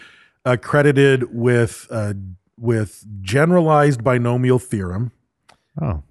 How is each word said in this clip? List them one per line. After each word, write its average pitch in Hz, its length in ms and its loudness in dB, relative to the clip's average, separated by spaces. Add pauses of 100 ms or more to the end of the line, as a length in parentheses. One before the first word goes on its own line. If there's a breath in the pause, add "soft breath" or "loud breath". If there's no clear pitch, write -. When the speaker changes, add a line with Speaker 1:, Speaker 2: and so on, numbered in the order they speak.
(440 loud breath)
Speaker 1:
uh, 127 160 0
credited 139 760 2
with, 120 560 0
uh, 104 240 -6 (440)
with 113 460 -4 (160)
generalized 147 840 2
binomial 123 560 0
theorem, 101 540 -6 (680)
Speaker 2:
Oh. 95 300 -4